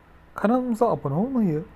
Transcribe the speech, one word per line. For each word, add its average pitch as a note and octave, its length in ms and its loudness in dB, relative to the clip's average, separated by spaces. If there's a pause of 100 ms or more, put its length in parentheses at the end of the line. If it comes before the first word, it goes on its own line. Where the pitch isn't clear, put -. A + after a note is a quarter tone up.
(360)
kanalımıza A#3+ 540 2
abone C#3+ 240 -2
olmayı G3 500 0 (120)